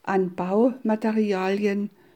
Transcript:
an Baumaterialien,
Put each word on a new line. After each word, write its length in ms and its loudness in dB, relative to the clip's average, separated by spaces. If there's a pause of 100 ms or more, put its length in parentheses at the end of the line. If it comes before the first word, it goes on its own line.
an 320 -2
Baumaterialien, 1500 0 (260)